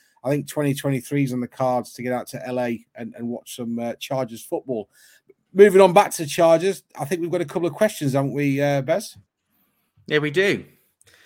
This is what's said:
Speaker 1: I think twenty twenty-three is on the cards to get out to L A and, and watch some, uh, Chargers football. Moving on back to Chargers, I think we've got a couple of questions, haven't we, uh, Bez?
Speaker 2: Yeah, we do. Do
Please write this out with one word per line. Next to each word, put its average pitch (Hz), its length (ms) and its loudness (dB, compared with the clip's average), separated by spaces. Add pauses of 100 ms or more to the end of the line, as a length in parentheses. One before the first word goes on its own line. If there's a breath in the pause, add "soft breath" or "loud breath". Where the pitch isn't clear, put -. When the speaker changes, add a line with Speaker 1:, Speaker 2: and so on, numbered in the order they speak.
(240)
Speaker 1:
I 127 60 -2
think 143 180 -2
twenty 147 260 -2
twenty-three 143 500 -2
is 127 80 -2
on 127 80 -4
the 123 60 -6
cards 127 460 -2
to - 100 -14
get 123 100 -4
out 120 160 -4
to - 180 -12
L 123 120 -6
A 120 260 -4 (120)
and, 117 200 -12
and 117 120 -10
watch - 260 -12
some, 117 240 -8
uh, 117 220 -6
Chargers 123 420 -6
football. 127 460 -8 (680 soft breath)
Moving 190 260 8
on 190 120 8
back 190 200 6
to 165 140 -6
Chargers, 165 560 2 (160)
I 143 60 -6
think 165 160 -4
we've 170 100 -4
got 175 100 -2
a 175 40 -4
couple 170 240 -4
of - 60 -6
questions, 156 400 0
haven't 139 180 0
we, 139 280 0
uh, 143 220 0
Bez? 170 340 -4 (920)
Speaker 2:
Yeah, 151 100 0
we 147 140 0
do. 180 240 2
Do - 80 -14 (600 soft breath)